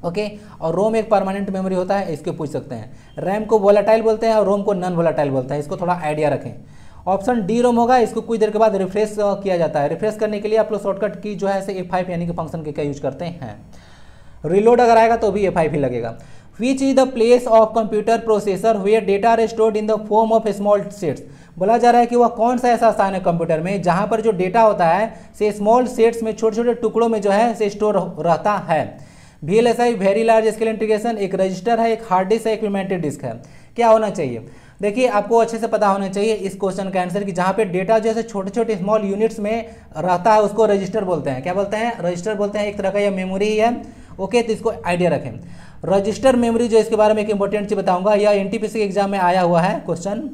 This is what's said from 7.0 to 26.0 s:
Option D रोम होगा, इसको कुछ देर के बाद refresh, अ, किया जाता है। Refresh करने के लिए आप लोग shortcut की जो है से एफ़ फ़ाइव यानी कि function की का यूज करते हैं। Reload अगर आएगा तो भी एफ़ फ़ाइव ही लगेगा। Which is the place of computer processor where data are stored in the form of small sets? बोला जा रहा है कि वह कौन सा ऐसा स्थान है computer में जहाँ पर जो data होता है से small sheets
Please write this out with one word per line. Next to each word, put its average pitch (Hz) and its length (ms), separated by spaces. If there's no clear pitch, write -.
Option 196 380
D 226 160
रोम 240 140
होगा, 233 220
इसको 226 240
कुछ 226 180
देर 214 100
के 214 100
बाद 220 160
refresh, 208 440
अ, 202 140
किया 196 240
जाता 156 220
है। 151 100
Refresh 208 260
करने 214 240
के 214 80
लिए 214 100
आप 214 140
लोग 196 120
shortcut 190 380
की 208 140
जो 196 120
है 196 140
से 196 120
एफ़ 180 140
फ़ाइव 185 220
यानी 175 160
कि 170 60
function 165 320
की 151 80
का 151 120
यूज 143 160
करते 139 260
हैं। 123 400
Reload 226 360
अगर 233 160
आएगा 226 180
तो 226 160
भी 196 140
एफ़ 175 80
फ़ाइव 160 200
ही 160 60
लगेगा। 120 380
Which 269 220
is 269 140
the 262 200
place 240 300
of 220 200
computer 214 480
processor 208 500
where 202 340
data 226 300
are 220 140
stored 220 240
in 214 120
the 214 80
form 220 200
of 220 260
small 202 460
sets? 147 160
बोला 202 200
जा 240 140
रहा 240 100
है 240 60
कि 240 80
वह 240 120
कौन 233 300
सा 240 120
ऐसा 226 220
स्थान 196 220
है 185 60
computer 165 420
में 185 200
जहाँ 175 260
पर 220 140
जो 220 100
data 185 300
होता 196 260
है 202 260
से 208 120
small 214 360
sheets 226 360